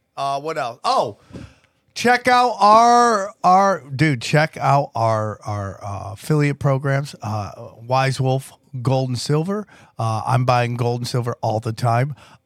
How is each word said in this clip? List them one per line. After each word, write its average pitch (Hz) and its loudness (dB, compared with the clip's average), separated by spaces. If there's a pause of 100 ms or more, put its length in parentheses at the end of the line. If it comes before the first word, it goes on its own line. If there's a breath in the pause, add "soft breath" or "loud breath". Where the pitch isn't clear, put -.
(180)
Uh, 139 -4
what 156 -6
else? 123 -6
Oh, 202 -2 (760 loud breath)
check 240 2
out 247 2
our, 220 6 (120)
our, 185 4
dude, 139 0
check 151 0
out 139 0
our, 110 -2
our, 101 -8
uh, 98 -12
affiliate 143 0
programs, 139 -2
uh, 107 -8
Wise 131 -2
Wolf, 131 -2 (300)
Gold 131 0
and 120 -4
Silver. 185 -4 (320 soft breath)
Uh, 110 -2
I'm 123 0
buying 120 2
gold 120 -2
and 123 -8
silver 120 -4
all 110 -2
the 113 -6
time. 123 0 (300 soft breath)